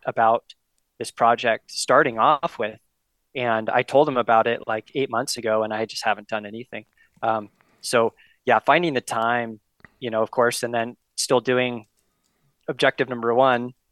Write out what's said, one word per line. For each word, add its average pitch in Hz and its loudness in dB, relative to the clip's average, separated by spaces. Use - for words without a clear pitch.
about 117 2
this 117 -10
project 117 0
starting 127 2
off 143 2
with. 107 -6
And 113 -2
I 123 0
told 143 2
him 139 -4
about 113 2
it, 117 -4
like, 113 -6
eight 135 -2
months 123 -4
ago, 110 -2
and 107 -4
I 110 -4
just - -10
haven't 104 -4
done 107 -8
anything. 110 -14
Um, 110 -4
so 113 0
yeah, 113 4
finding 156 2
the 123 -2
time, 117 -4
you 123 -8
know, 110 -2
of 110 -2
course, 120 0
and 120 -4
then 117 -2
still 127 2
doing 123 0
objective 135 0
number 117 -2
one, 123 2